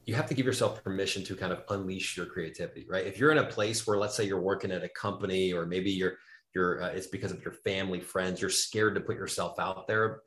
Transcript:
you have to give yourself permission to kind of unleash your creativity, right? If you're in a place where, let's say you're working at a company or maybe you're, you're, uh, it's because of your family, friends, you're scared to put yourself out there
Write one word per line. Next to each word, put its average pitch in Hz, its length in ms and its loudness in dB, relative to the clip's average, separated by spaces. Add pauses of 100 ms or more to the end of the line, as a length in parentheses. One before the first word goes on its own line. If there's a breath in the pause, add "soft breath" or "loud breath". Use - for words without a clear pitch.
you 107 100 -2
have 156 120 2
to 156 60 -2
give 131 120 2
yourself - 360 2
permission 95 440 -2
to 98 100 -6
kind 92 160 -2
of 90 180 -4
unleash 95 460 -4
your 87 120 -4
creativity, 80 600 -8
right? 92 160 0
If 101 140 -6
you're 147 140 8
in 147 60 6
a 127 60 6
place 113 400 0
where, 104 120 4
let's 104 180 0
say 110 80 2
you're 98 160 2
working 95 320 0
at 90 140 -2
a 87 40 -6
company 95 600 0
or 85 140 0
maybe 92 260 0
you're, 92 240 0 (400 loud breath)
you're, 90 260 4
uh, 90 100 -2
it's 92 160 -6
because 95 260 -4
of - 100 -10
your 95 120 -8
family, 95 440 -2
friends, 92 400 -2
you're 95 100 0
scared 107 460 4
to 98 60 -2
put - 160 -2
yourself 90 420 -4
out 95 260 -4
there 110 420 2